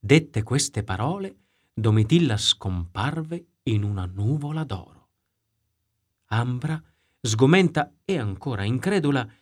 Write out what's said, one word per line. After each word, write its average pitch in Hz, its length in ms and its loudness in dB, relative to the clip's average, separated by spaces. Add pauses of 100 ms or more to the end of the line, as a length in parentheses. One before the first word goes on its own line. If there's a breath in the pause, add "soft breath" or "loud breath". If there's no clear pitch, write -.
Dette 135 380 4
queste 117 420 -2
parole, 160 540 -6 (340)
Domitilla 110 640 4
scomparve 135 1080 -4 (160)
in 107 220 0
una 101 200 -4
nuvola 143 580 -4
d'oro. - 460 -12 (1160)
Ambra, 123 520 -2 (440)
sgomenta 139 680 4 (140)
e 190 140 -2
ancora 101 460 -6
incredula, 139 600 0 (160 loud breath)